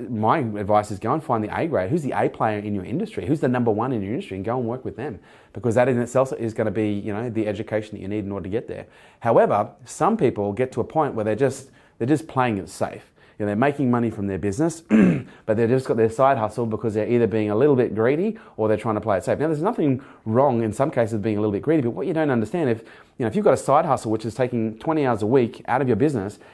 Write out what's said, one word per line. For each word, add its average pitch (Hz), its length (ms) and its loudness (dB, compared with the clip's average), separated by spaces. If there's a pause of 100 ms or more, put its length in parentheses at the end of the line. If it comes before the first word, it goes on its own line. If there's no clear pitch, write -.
My 113 300 2
advice 104 520 0
is 98 80 -8
go 113 140 -2
and 156 100 -2
find 113 200 -2
the 92 140 -6
A 135 100 -2
grade. 98 220 0
Who's 156 140 -2
the 127 100 -4
A 113 160 0
player 107 300 -2
in 104 140 -4
your 95 100 -4
industry? 104 420 -6
Who's 147 140 0
the 147 80 0
number 123 240 2
one 117 220 -2
in 110 80 -2
your 98 120 -4
industry? 143 240 -8
And 95 80 -8
go 117 120 -2
and 120 100 -4
work 120 160 -6
with 101 120 -10
them, 117 240 -10 (340)
because 107 220 -2
that 123 120 6
in 127 120 2
itself 123 340 0
is 113 200 -4
gonna 110 180 -2
be, 107 180 -2
you 101 240 -6
know, 113 160 -6
the 107 180 -2
education 107 480 -4
that 95 60 -12
you 95 60 -10
need 101 180 -4
in 98 60 -8
order 101 120 -6
to 101 60 -10
get 104 180 -4
there. 92 180 -12 (340)
However, 120 500 4 (160)
some 190 320 0
people 104 360 0
get 127 200 -2
to 117 80 -2
a - 20 -4
point 147 320 -2
where 110 80 -2
they're 107 120 0
just, 127 340 0 (280)
they're 117 100 -2
just 151 200 0
playing 123 300 0
it 87 120 -6
safe. - 420 -8 (260)
You 107 80 -4
know, - 20 0
they're 104 100 0
making 139 340 2
money 120 180 2
from 107 180 -4
their 95 100 -2
business, 104 440 -2
<clears throat> 160 640 2
but 110 120 2
they've 117 100 4
just 127 180 2
got 123 120 0
their 113 120 4
side 131 280 4
hustle 110 280 -2
because 107 280 -2
they're 107 160 0
either 117 180 4
being 107 240 0
a 104 40 0
little 139 200 6
bit 123 180 2
greedy 147 440 0 (180)
or 107 140 0
they're 107 80 2
trying 110 180 -2
to 104 60 -2
play 104 160 0
it 90 80 -4
safe. 110 140 0
Now, 143 80 0
there's 151 140 -2
nothing 160 400 0 (220)
wrong 117 400 2
in 110 80 0
some 135 180 0
cases 117 300 0
being 104 180 0
a 104 40 -2
little 107 100 0
bit 98 100 -2
greedy, 156 200 2
but 120 80 -2
what - 180 -4
you 185 60 -2
don't 156 160 0
understand, 127 400 0
if, 113 100 0 (380)
you - 60 -4
know, 113 40 0
if 107 80 -2
you've 208 80 0
got 185 100 6
a 123 40 4
side 151 280 2
hustle 123 240 -2
which 110 160 -2
is 113 100 -6
taking 117 440 -2
twenty 156 260 0
hours 120 160 0
a 104 60 0
week 120 400 2
out 131 140 0
of 139 60 0
your 117 100 2
business, 107 420 -2 (140)